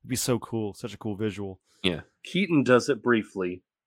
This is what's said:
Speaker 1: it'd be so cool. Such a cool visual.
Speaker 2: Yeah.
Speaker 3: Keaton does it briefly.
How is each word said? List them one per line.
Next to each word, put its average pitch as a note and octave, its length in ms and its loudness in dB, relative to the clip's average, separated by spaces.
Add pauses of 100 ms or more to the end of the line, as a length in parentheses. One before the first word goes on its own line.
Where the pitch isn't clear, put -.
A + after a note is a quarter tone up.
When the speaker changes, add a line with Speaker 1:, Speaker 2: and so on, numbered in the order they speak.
Speaker 1:
it'd - 80 -20
be B2+ 60 -2
so A#2+ 240 0
cool. G#2+ 360 -6
Such G#2+ 180 -12
a G2+ 40 -16
cool G#2+ 180 -6
visual. G2 440 -6 (240)
Speaker 2:
Yeah. E2+ 180 0 (220)
Speaker 3:
Keaton E3+ 400 2
does B2 260 6
it A#2+ 120 0
briefly. G2 640 0 (240)